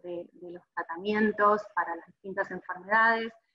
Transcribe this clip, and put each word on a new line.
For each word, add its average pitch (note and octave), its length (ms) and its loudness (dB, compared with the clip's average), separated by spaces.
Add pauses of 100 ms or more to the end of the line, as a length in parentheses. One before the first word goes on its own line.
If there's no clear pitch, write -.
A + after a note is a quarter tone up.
de, F3 300 -10
de F3 200 -16
los F3 120 -16 (100)
tratamientos G#3 880 2 (140)
para E3+ 220 -2
las E3 100 -16
distintas F#3+ 420 -8
enfermedades, A3 840 0 (220)